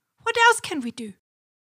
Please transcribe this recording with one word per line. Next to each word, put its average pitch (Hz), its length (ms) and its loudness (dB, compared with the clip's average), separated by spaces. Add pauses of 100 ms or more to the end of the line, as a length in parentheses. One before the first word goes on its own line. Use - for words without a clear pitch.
(240)
What 466 140 -4
else 466 240 4
can 320 180 -8
we 233 120 -6
do?" 214 240 -14 (560)